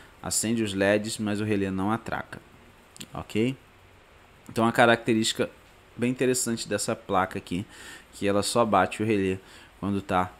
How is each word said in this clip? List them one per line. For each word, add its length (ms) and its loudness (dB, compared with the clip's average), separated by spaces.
acende 400 -2
os 120 -2
leds, 420 2
mas 240 -4
o 40 -2
relé 260 0
não 200 -2
atraca, 480 -6
ok? 420 -2
Então, 200 0
a 60 2
característica 760 2
bem 140 0
interessante 580 0
dessa 260 -2
placa 440 0
aqui, 260 -6
que 160 -2
ela 140 2
só 200 2
bate 400 2
o 40 0
relé 320 0
quando 220 -2
tá 380 0